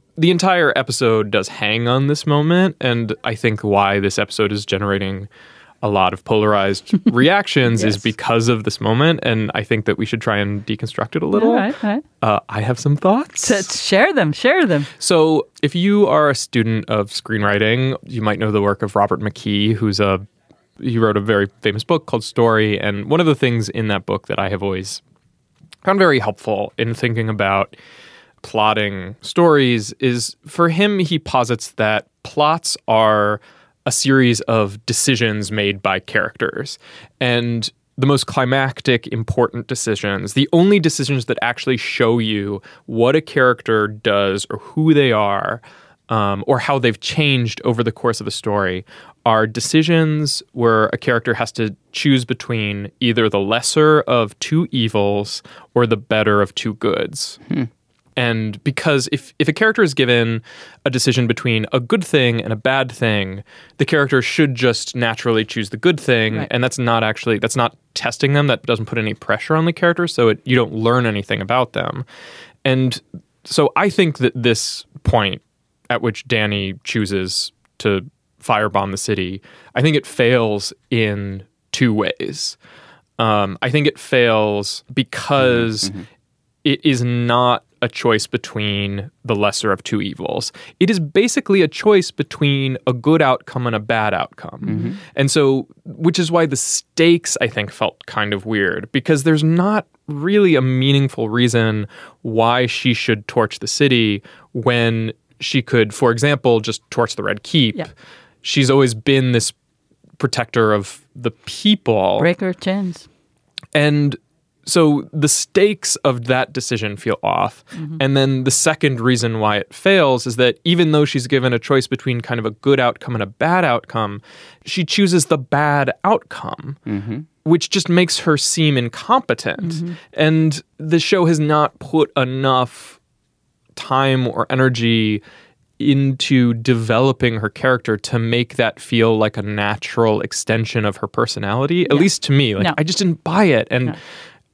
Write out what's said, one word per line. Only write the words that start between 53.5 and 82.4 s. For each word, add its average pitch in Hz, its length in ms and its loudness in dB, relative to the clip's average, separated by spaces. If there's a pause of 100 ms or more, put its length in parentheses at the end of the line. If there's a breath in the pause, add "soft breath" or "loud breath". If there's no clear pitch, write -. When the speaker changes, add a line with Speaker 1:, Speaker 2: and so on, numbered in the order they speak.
Speaker 1:
of 117 380 0
two 160 320 -2
evils 104 720 -2 (300 loud breath)
or 120 120 4
the 110 100 0
better 104 460 2
of 98 140 -2
two 110 180 -6
goods. - 640 -4 (100)
Speaker 3:
Hmm. - 160 -2 (540)
Speaker 1:
And 110 460 -4
because 139 480 -2
if, - 260 -10
if - 80 0
a 165 60 0
character 220 300 0
is 160 100 2
given 120 500 0 (440 loud breath)
a 135 40 0
decision 123 360 0
between 113 460 -2
a 131 80 2
good 180 220 0
thing 123 400 2
and - 80 -6
a 110 60 -4
bad 131 340 0
thing, 104 540 -4 (320 loud breath)
the 151 80 0
character 143 380 2
should 143 320 0
just 120 420 -2
naturally 113 480 0
choose 107 240 -6
the - 80 -10
good 160 240 0
thing. 110 360 0
Speaker 2:
Right. - 140 -6
Speaker 1:
And 123 140 0
that's 123 140 -4
not 117 260 0
actually, 110 360 -2
that's 117 160 -2
not 117 200 0 (160)
testing 135 400 -2
them. 143 140 2
That 123 160 0
doesn't 110 240 -2
put - 100 -6
any 107 160 -4
pressure - 420 -4
on 160 120 2
the 170 80 0
character. 175 340 0
So 120 220 2
it, - 160 -2
you 127 100 2
don't 110 160 0
learn 117 320 2
anything 104 380 -4
about 120 320 -2
them. - 320 -6 (580 loud breath)
And 131 340 0 (460)
so - 320 2
I 196 140 2
think 170 280 0
that 123 160 0
this - 520 -2 (160)
point 101 400 0 (480)
at 120 100 0
which 113 260 -4
Dany 104 580 -2
chooses 95 680 -4 (280)
to 98 200 0 (420)
firebomb 101 500 0
the 98 40 -6
city, 95 460 -4 (320 soft breath)
I 127 80 0
think 156 120 2
it 143 120 0
fails 117 640 0 (180)
in 101 520 -2 (300)
two 120 200 0
ways. - 640 -4 (600 soft breath)